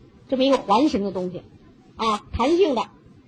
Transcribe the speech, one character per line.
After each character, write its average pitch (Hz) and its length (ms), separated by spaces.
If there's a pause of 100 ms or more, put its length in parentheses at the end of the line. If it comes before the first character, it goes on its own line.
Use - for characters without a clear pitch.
(280)
这 269 80
么 254 80
一 269 60
个 262 80
环 254 320
形 196 160
的 196 60
东 180 200
西 175 120 (520)
啊， 214 280 (100)
弹 285 240
性 330 180
的。 214 140 (380)